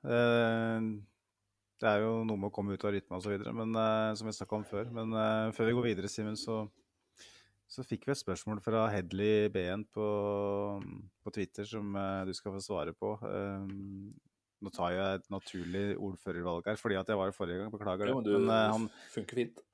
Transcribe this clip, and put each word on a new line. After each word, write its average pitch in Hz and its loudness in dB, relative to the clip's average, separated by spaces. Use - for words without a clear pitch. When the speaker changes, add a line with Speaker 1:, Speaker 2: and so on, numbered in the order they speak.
Speaker 1:
eh, 117 4
det 113 4
er 104 6
jo 110 2
noe 110 0
med 98 0
å - -16
komme 101 -2
ut - -6
av 104 2
rytmen 90 -4
og 92 -8
så 104 0
videre, 104 -4
men, 113 -2
eh, 110 4
som 110 -6
vi 107 -6
snakket - -4
om 104 -2
før. 110 -4
Men, 113 -4
eh, 110 2
før 113 2
vi 120 4
går 120 2
videre, 98 -2
Simen, 107 -4
så, 110 -4
så 131 -12
fikk - -4
vi 139 0
et - -6
spørsmål 101 -4
fra 110 4
Hedley 104 4
B 92 0
N 101 -2
på, 107 -2
på 104 -8
Twitter, 101 -6
som, 104 -6
eh, 98 -2
du 95 -4
skal 95 -8
få 98 -8
svare 82 -2
på. 107 -4
Eh, 98 -4
nå 98 -10
tar 87 0
jeg 95 0
et - -20
naturlig 95 -4
ordførervalg 87 -4
her, 107 0
fordi 101 0
at 95 -2
jeg 107 2
var 95 2
i 101 -4
forrige 90 -2
gang, 110 -6
beklager 101 -2
det. 131 2
Speaker 2:
Jo, 131 0
men 110 -6
du, 104 6
Speaker 1:
Men, 113 6
eh, 110 6
han 110 0
Speaker 2:
funker 117 -2
fint. 117 -6